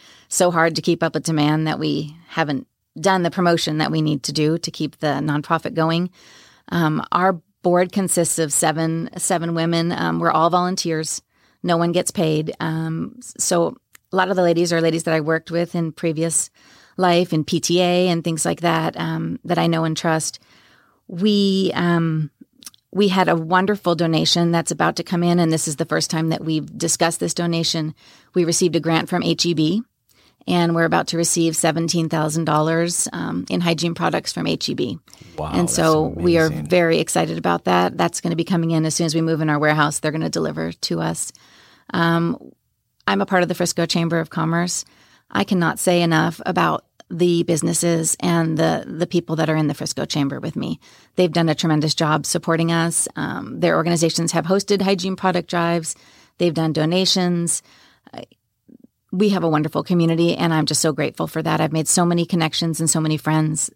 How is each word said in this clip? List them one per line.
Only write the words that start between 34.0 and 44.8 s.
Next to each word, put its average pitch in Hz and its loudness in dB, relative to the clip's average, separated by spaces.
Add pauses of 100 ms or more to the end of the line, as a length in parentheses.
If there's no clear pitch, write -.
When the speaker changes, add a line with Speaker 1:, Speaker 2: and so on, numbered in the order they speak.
Speaker 1:
from - -4
H - -2
E - -4
B. - -4 (380)
Speaker 2:
Wow, 76 -8
Speaker 1:
And 80 2
Speaker 2:
that's 170 0
Speaker 1:
so 160 2
we 170 2
are 160 4
Speaker 2:
amazing. 156 -4
Speaker 1:
very 165 2
excited 165 -2
about 175 -2
that. 180 0
That's 170 -2
gonna 165 -2
be 165 -2
coming 165 0
in 160 2
as 156 -2
soon 170 0
as 151 -2
we 160 2
move 160 0
in 156 0
our 147 2
warehouse. 151 2
They're 151 -2
gonna 160 -4
deliver 160 -4
to - -6
us. 165 -4 (600)
Um, 170 0 (540)
I'm 196 2
a 196 0
part 185 4
of 170 0
the - -2
Frisco 170 -2
Chamber 165 0
of 160 -6
Commerce. 165 -2 (460)